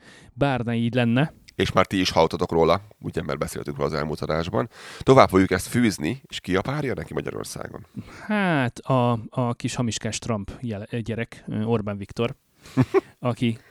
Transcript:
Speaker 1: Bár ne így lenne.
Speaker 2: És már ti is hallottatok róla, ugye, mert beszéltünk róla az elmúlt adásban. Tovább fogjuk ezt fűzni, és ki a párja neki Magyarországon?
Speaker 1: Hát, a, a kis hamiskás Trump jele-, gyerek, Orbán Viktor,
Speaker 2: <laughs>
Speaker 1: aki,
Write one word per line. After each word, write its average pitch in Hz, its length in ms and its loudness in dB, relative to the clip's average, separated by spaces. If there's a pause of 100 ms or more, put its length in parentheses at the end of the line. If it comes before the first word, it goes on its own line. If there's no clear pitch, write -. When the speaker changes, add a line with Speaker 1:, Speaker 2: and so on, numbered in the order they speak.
(340)
Speaker 1:
Bár 135 260 0
ne 117 160 -2
így 117 180 0
lenne. 123 400 2 (220)
Speaker 2:
És 95 160 0
már 92 140 4
ti 98 140 -2
is 92 100 2
hallottatok 85 420 2
róla, 82 300 4 (200)
ugye, - 200 -6
mert 73 180 -4
beszéltünk - 380 -6
róla 71 120 0
az 76 60 -4
elmúlt 76 260 -4
adásban. 87 480 -2 (300)
Tovább 131 300 10
fogjuk 95 220 4
ezt 95 160 -2
fűzni, 113 600 0
és - 120 -10
ki 90 160 -2
a 95 60 2
párja 135 320 -4
neki 82 200 -10
Magyarországon? - 720 -8 (400)
Speaker 1:
Hát, 175 540 0
a, 120 400 2 (100)
a 120 240 -2
kis - 220 -6
hamiskás 113 440 -4
Trump 104 320 -6 (100)
jele-, 113 380 -8
gyerek, 113 460 -8 (180)
Orbán 107 340 -2
Viktor, 110 380 -4 (400)
Speaker 2:
<laughs> - 440 2
Speaker 1:
aki, 120 380 0 (140)